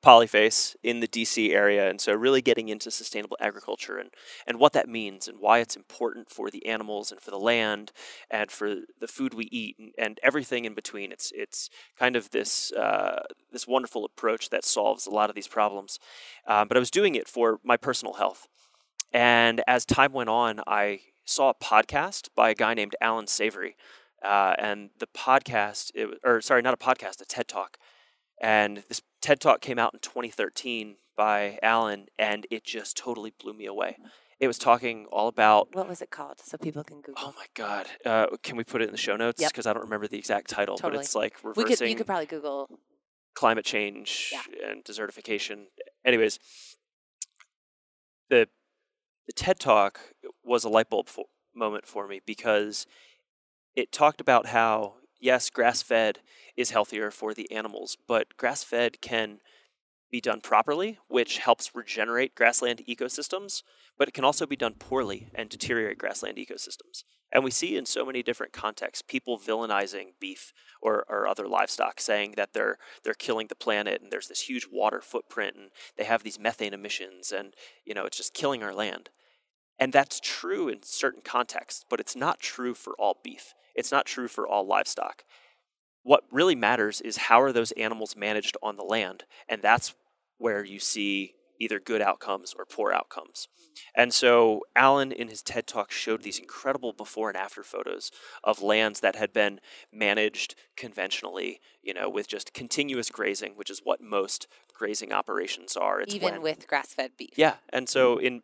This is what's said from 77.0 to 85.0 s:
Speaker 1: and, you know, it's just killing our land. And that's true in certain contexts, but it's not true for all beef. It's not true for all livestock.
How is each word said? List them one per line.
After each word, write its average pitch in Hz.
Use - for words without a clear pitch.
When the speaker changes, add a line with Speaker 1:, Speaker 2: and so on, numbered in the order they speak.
Speaker 1:
and, 98
you 107
know, 101
it's -
just -
killing 135
our 98
land. 101
And 131
that's 139
true 180
in 104
certain -
contexts, -
but 117
it's -
not 135
true 123
for -
all 104
beef. -
It's -
not 139
true 123
for 110
all 101
livestock. -